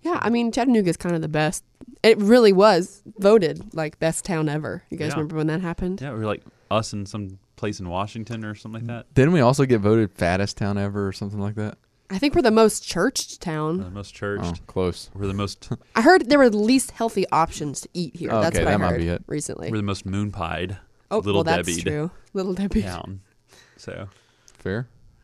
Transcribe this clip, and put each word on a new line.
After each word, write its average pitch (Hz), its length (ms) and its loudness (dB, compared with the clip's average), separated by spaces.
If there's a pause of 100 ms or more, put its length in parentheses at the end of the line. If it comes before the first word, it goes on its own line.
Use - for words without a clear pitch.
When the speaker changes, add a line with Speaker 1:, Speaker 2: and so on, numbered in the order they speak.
Speaker 1:
Yeah, 330 200 -2
I 208 80 0
mean, 233 220 0
Chattanooga's 226 440 2
kind 175 180 -4
of 160 80 -4
the 156 60 -6
best. 151 340 -2 (400)
It 220 160 8
really 214 340 8
was 190 500 4 (160)
voted, 190 560 4
like, 156 240 -6
best 160 260 -2
town 156 240 -2
ever. 147 420 -6
You - 60 -10
guys 151 120 -4
Speaker 2:
Yeah. 151 80 -4
Speaker 1:
remember 156 200 -4
when 156 120 0
that 160 120 -2
happened? 180 400 -4
Speaker 2:
Yeah, 139 120 -8
we 110 80 -6
were, 110 60 -2
like, 104 160 -4 (280)
us 110 220 -2
and 101 160 -8
some 95 300 -10 (220)
place 104 180 -4
in 92 100 -8
Washington 107 560 -8
or 107 120 -10
something 110 240 -14
like 117 80 -10
that. 117 260 -12
Speaker 3:
Didn't 139 180 6
we 175 80 4
also 135 260 6
get 120 120 4
voted 107 340 4
fattest 92 440 -2
town 101 220 -4
ever 101 280 -4
or 95 60 -6
something 104 260 -10
like 101 160 -6
that? 107 240 -8 (340)
Speaker 1:
I 190 60 -6
think 277 160 0
we're 339 80 2
the 247 80 6
most 220 340 4
churched - 560 -4
town. 156 380 -4
Speaker 2:
We're 196 60 -6
the 90 60 -12
most 98 240 -12
churched. 92 460 -6
Speaker 3:
Oh, - 60 -20
close. 90 480 -4
Speaker 2:
We're 98 140 -6
the 95 60 -4
most 101 340 -6 (140)
<laughs> - 120 -20
Speaker 1:
I 226 80 2
heard 330 260 6
there 285 120 6
were 254 100 8
the 208 80 -2
least 247 320 2
healthy 220 400 -2
options 147 520 -2
to - 120 -18
eat 170 220 -8
here. 170 140 -8
That's 113 260 0
Speaker 3:
Okay, 85 80 0
Speaker 1:
what - 40 0
I - 40 2
Speaker 3:
that - 80 2
might 90 100 0
Speaker 1:
heard 80 100 -2
Speaker 3:
be 85 80 -2
it. 87 200 -4
Speaker 1:
recently. 110 420 -8
Speaker 2:
We're 113 60 -4
the 104 80 -4
most 98 200 -6
moon-pied, 92 720 -6 (360)
Speaker 1:
Oh, 208 60 0
Speaker 2:
Little 104 160 -2
Speaker 1:
well, 127 100 2
that's 170 240 0
Speaker 2:
Debbie 85 140 -4
Speaker 1:
true. 156 280 -4 (220)
Little 190 220 -4
Debbie. 196 280 -2
Speaker 2:
town. 92 380 -10 (560)
So. 90 320 -14 (500)
Speaker 3:
Fair. 107 300 -6 (360)